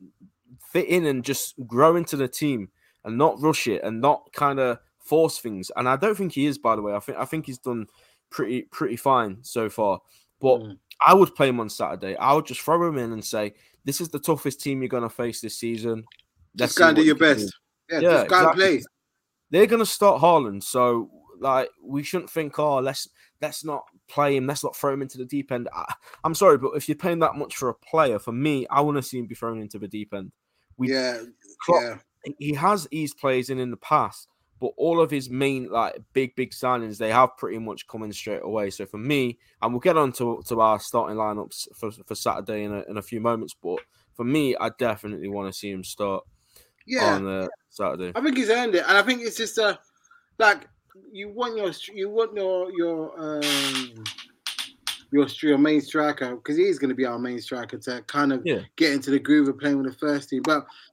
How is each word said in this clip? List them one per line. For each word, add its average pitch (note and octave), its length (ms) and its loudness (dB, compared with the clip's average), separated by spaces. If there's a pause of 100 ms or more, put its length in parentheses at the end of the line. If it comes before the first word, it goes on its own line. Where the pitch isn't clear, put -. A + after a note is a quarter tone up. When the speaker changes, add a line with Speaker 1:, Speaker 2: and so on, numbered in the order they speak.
(720)
Speaker 1:
fit E3+ 160 2
in E3+ 180 2
and C3 180 0
just - 320 -4 (120)
grow C#3+ 280 6
into E3+ 220 -2
the C3 100 0
team B2+ 420 -4 (360)
and A2+ 120 -6
not B2+ 240 4
rush D3+ 260 2
it G#2 160 0
and A2+ 180 -4
not C#3+ 320 2
kinda C3+ 460 0 (200)
force D#3+ 400 2
things. G2 360 -8
And B2 120 0
I C3+ 80 4
don't G#3 200 0
think F#3 180 -4
he C#3 120 0
is, C#3+ 120 0
by A2+ 180 2
the G#2+ 60 -4
way. G#2 120 -4
I G#2 60 -2
think, - 180 -10
I B2 80 -2
think D#3 200 -6
he's B2+ 120 -12
done A#2 300 -6 (420)
pretty, B2 340 -4
pretty A#2+ 340 -6
fine A2+ 460 0
so A2 260 -4
far. G2 320 0 (380)
But C3 220 4
Speaker 2:
Mm. G#2 160 -14 (280)
Speaker 1:
I E3 80 10
would F#3+ 220 6
play C#3 140 4
him B2 100 -2
on G#2+ 100 -6
Saturday. F#2+ 480 -6
I C3+ 160 2
would D#3 120 0
just - 160 -12
throw E3+ 260 0
him D3+ 100 -4
in A#2 160 -4
and G#2+ 100 -10
say, G#2+ 300 -4 (320)
"This C#3 160 -4
is E3 80 -8
the C#3+ 100 -8
toughest D3 420 -2
team C3+ 200 -4
you're B2+ 80 -4
gonna A#2 200 -2
face A#2 320 -6
this A2 160 -10
season. A2+ 480 -4 (520)
Let's A#2+ 160 0
Speaker 2:
Just - 60 0
go E3+ 100 10
and D3+ 80 4
Speaker 1:
see D#3 60 6
Speaker 2:
do D#3 100 8
Speaker 1:
what C#3 60 0
Speaker 2:
your D#3+ 100 6
Speaker 1:
you C3+ 60 6
can G#2+ 100 -2
Speaker 2:
best. F#2 80 -10 (360)
Speaker 1:
do." E3 60 -4
Speaker 2:
Yeah, D3+ 60 0
Speaker 1:
Yeah, F3 160 6
Speaker 2:
just A2 120 2
go F3+ 60 6
and F3+ 140 8
Speaker 1:
exactly. F3 300 4
Speaker 2:
play. - 60 -10 (640)
Speaker 1:
They're F#3+ 160 8
gonna A3+ 180 2
start F#3 360 4
Haaland, C3+ 420 4
so, A#2+ 460 2 (300)
like, C3 300 0 (120)
we C#3 220 -6
shouldn't F3 260 -6
think, D3+ 300 -6
"Oh, D3 200 2
let's, C3+ 280 -4 (340)
let's D3 240 -8
not C#3+ 200 -6 (220)
play C#3+ 280 2
him, C3 120 0
let's C#3+ 160 -4
not B2+ 120 -4
throw C#3 180 -2
him C#3 80 -6
into C3+ 160 -10
the B2+ 80 -10
deep C#3 260 -6
end." A#2+ 220 -4
I, - 200 -10 (300)
I'm D#3+ 120 -2
sorry, E3+ 220 8
but B2+ 180 -2
if C#3+ 120 -4
you're D3 100 -2
paying E3+ 220 -2
that D#3+ 160 2
much - 220 -8
for B2+ 120 -2
a A2+ 40 -4
player, C#3 460 0
for A#2 140 -8
me, C#3 340 -2
I C#3+ 140 2
wanna D3 200 0
see B2+ 180 -10
him A#2+ 80 -6
be A#2 80 -14
thrown A2+ 240 -6
into G#2 200 -12
the G#2 80 -10
deep G#2 260 -10
end. G2 180 -12 (460)
We, B2+ 140 -2
Speaker 2:
Yeah, B2 320 -2 (420)
Speaker 1:
Klopp, E3+ 180 6
Speaker 2:
yeah. A#2+ 560 -12
Speaker 1:
he D3 140 -4
has E3+ 380 0
eased D3+ 260 -6
players C3 320 0
in C3 100 -4
in B2 120 -4
the A2+ 60 -10
past, B2+ 500 -2 (340)
but B2 160 -4
all E3+ 240 2
of D#3+ 80 4
his C3 200 -4
main, C3 400 -2
like, G#2+ 320 -2 (120)
big, C3 220 0
big B2+ 160 -4
signings, A#2 460 -2
they A2 140 -2
have B2 260 4
pretty G#2+ 220 -8
much A2 280 -10
come A2 160 -12
in G#2+ 100 -10
straight - 300 -8
away. G#2 260 -2
So G2 160 -10
for G#2 120 -14
me, B2+ 420 -2 (220)
and A#2 120 0
we'll A#2+ 60 -2
get E3+ 180 4
on C#3 160 4
to, A#2+ 340 -2
to A2+ 140 0
our A2 180 6
starting G#2+ 380 -2
lineups G#2+ 580 -6
for, G#2+ 160 -8
for G2+ 240 -12
Saturday G#2 500 -4
in G#2 80 -6
a, G2+ 160 -6
in G#2+ 80 -10
a G2+ 40 -6
few A2 200 -10
moments, A2+ 400 -2
but F2 180 -4 (360)
for A#2+ 100 -8
me, C#3 320 0
I A2 200 -2
definitely G#2 520 -4
wanna G2 240 -6
see G2+ 180 -10
him F#2 120 -10
start G2 400 -6 (600)
Speaker 2:
Yeah. G#3 300 2
Speaker 1:
on, - 120 -4
uh, F#2+ 200 -4 (220)
Saturday. F2+ 460 -4
Speaker 2:
I B3 60 -2
think C#4 160 0
he's A3 120 0
earned A3+ 260 2
it, E3 120 4
and F#3+ 100 6
I G3+ 40 8
think A#3+ 200 0
it's A3+ 160 -8
just, A3+ 220 -6
uh, G#3 180 2 (600)
like, G#3 300 4 (440)
you G3+ 180 -12
want A3+ 280 -4
your G3 160 -2
str-, - 200 -14
you G3 160 -6
want A3 260 0
your, F#3 360 -2
your, E3 480 -4
um, C#3 840 -4 (1080)
your C#3 140 4
stri-, - 240 -10
your C#3 80 6
main D3 240 4
striker, C#3+ 560 -2
'cause D3 200 -6
he F3+ 60 4
is F3+ 160 2
gonna C3 160 -2
be B2+ 100 0
our A#2+ 140 -4
main B2 220 -6
striker, A#2+ 380 -10
to B2 240 -8
kind C#3+ 300 0
of B2 120 -2
Speaker 1:
Yeah. A#2+ 160 0 (140)
Speaker 2:
get D#3 180 4
into C3+ 180 -2
the C#3 80 4
groove C#3+ 280 4
of C3+ 120 -2
playing C#3+ 220 0
with C3+ 100 -2
the - 60 -18
first D3 320 -2
team. B2+ 140 -2
But D3+ 220 0 (280)